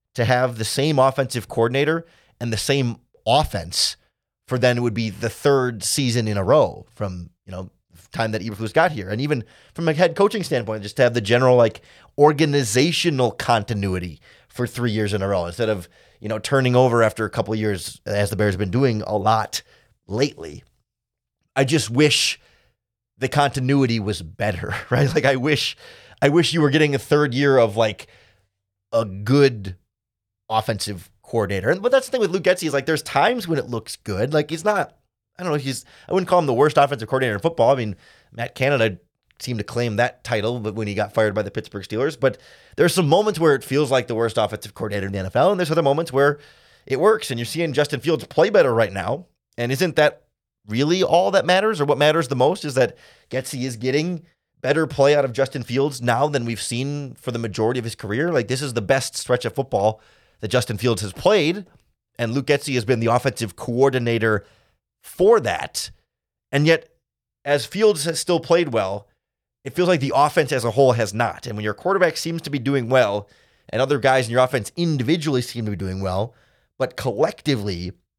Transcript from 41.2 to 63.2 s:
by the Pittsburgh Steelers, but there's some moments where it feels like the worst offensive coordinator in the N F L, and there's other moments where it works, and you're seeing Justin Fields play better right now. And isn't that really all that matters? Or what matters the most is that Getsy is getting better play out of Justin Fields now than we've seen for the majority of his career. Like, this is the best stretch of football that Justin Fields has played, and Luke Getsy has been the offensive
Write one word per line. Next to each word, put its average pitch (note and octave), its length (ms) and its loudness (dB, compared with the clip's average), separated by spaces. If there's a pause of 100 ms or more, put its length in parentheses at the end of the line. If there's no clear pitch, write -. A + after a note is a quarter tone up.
by G#2+ 80 0
the F#2 100 -8
Pittsburgh G#2 320 -10
Steelers, C3 360 -4
but C3 180 0 (380)
there's E3 180 4
some F3 140 2
moments F#3 320 2
where D#3 160 4
it G2 80 -4
feels C3+ 280 -2
like B2+ 160 2
the A#2 80 -4
worst A2+ 220 -2
offensive G#2+ 360 -4
coordinator G2+ 340 -6
in G2 60 -6
the G2 60 -4
N F#2+ 60 -6
F F#2 120 -6
L, E3 140 4
and F#3+ 80 -2
there's D#3+ 120 -2
other D#3+ 100 2
moments D3 300 0
where C#3+ 260 2 (480)
it C3+ 140 -4
works, G#3+ 320 2
and A#2 80 -6
you're A#2 60 -6
seeing D#3+ 260 -4
Justin C#3+ 300 -2
Fields D#3+ 240 -2
play F3 240 2
better D#3+ 240 4
right A2 180 2
now. G#2 360 -6 (300)
And B2 140 -4
isn't D3 240 -2
that - 280 2 (440)
really D3 360 0
all F#3 280 2
that F#3 140 2
matters? F#3 360 2
Or C#3+ 40 2
what C#3+ 120 2
matters D3+ 300 2
the B2+ 80 -4
most D3 300 0
is C3 100 -8
that B2+ 220 0 (320)
Getsy B2+ 340 -6
is B2+ 120 -6
getting D3+ 480 -4 (380)
better D3 240 0
play C#3+ 300 4
out C#3 100 2
of B2 80 -6
Justin B2+ 300 -2
Fields C3 380 -2
now B2 260 0
than C#3+ 180 -2
we've A#2 160 -6
seen C3+ 540 -6
for - 160 -10
the A#2 80 -6
majority A2+ 400 -2
of A2+ 40 -6
his A2+ 120 -8
career. B2+ 360 -4
Like, C#3+ 160 0
this C3 140 -4
is C3+ 120 -6
the A2+ 80 -2
best - 360 -2
stretch - 260 -2
of A#2 120 -6
football A2 460 -2 (380)
that G#2+ 100 -10
Justin A#2+ 280 -2
Fields A#2 240 0
has G2+ 120 -8
played, F#3 520 0 (520)
and A#2 160 -4
Luke C3+ 120 -4
Getsy C#3 300 -2
has A2+ 100 -2
been A#2+ 140 0
the A2+ 80 -2
offensive A#2+ 480 -2